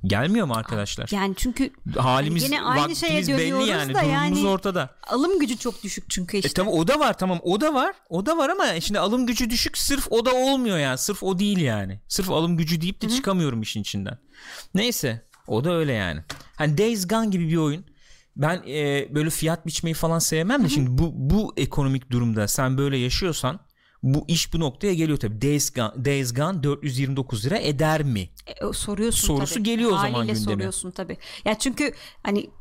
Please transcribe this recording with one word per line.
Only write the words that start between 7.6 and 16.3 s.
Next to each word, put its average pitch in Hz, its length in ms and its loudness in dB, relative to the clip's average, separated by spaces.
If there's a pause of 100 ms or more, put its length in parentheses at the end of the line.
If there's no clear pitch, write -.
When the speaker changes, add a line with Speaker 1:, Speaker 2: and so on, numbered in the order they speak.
Speaker 1:
da 311 140 2
var. 294 200 2 (140)
O 180 180 -2
da 330 100 2
var 285 120 2
ama 302 320 0
şimdi 202 180 0
alım 226 280 2
gücü 240 240 0
düşük, - 280 0
sırf - 320 0
o 226 140 2
da 254 100 2
olmuyor 254 440 2
yani. 135 200 0
Sırf - 240 -4
o 190 160 0
değil 202 200 2
yani. 104 500 0
Sırf 185 220 -2
alım 165 260 2
gücü 160 240 0
deyip 180 220 -4
de 220 40 -4
Speaker 2:
Hı 220 40 -2
hı. 240 60 0
Speaker 1:
çıkamıyorum 170 460 0
işin 110 180 -6
içinden. 98 380 -6 (560)
Neyse, 180 520 -2 (200)
o 110 180 0
da 175 100 2
öyle 156 180 2
yani. 90 280 -2 (360)